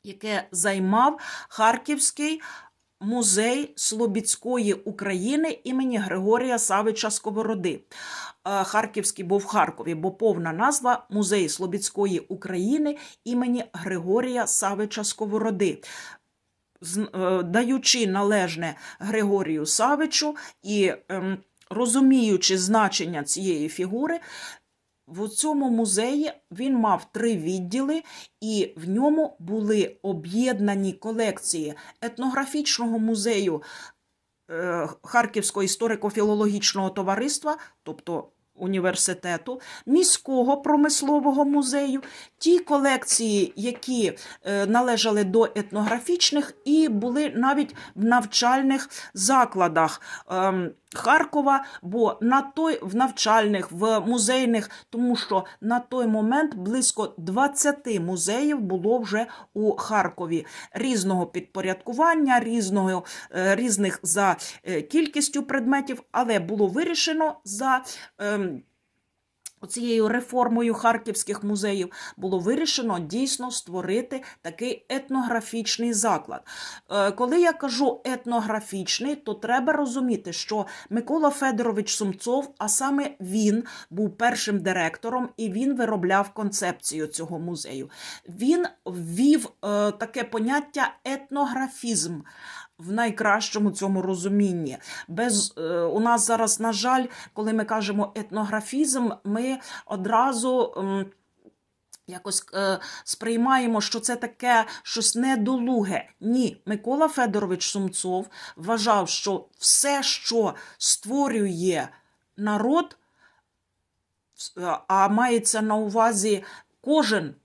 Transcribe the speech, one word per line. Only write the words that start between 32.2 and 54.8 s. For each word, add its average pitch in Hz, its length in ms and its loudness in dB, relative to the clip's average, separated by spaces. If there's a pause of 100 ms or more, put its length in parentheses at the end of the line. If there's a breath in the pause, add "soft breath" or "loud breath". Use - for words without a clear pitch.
музею, 208 640 0 (880 loud breath)
е, 170 380 -2 (140)
Харківського 220 600 0
історико-філологічного 208 1300 0
товариства, 233 640 -2 (260 loud breath)
тобто 160 460 -8 (260)
університету, 185 1080 -2 (260 loud breath)
міського 269 720 4
промислового 294 880 4
музею, 277 580 0 (360 loud breath)
ті 349 200 6
колекції, 254 960 2
які, 240 600 -2 (260 loud breath)
е, 202 220 0
належали 220 580 2
до 208 200 4 (100)
етнографічних 233 1000 0 (100)
і 302 240 4
були 247 420 0
навіть 277 440 0 (200 loud breath)
в 196 100 -2
навчальних 247 840 2 (260 loud breath)
закладах, 185 880 2 (280 loud breath)
ем, 185 400 0 (240)
Харкова, 277 680 4 (180 loud breath)
бо 214 380 0
на 254 220 4
той, 302 400 -2
в 185 120 -8
навчальних, 214 760 2
в 214 280 2
музейних, 233 720 2 (200 loud breath)